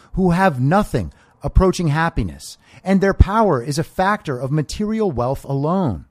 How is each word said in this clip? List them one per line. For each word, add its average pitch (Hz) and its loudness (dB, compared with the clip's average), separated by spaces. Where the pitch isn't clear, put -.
who 180 2
have 170 0
nothing 139 0
approaching 175 2
happiness, 139 -4
and 196 2
their 196 2
power 196 4
is 135 -4
a 156 -2
factor 185 -4
of 131 -4
material 208 -2
wealth 123 -4
alone. 139 -2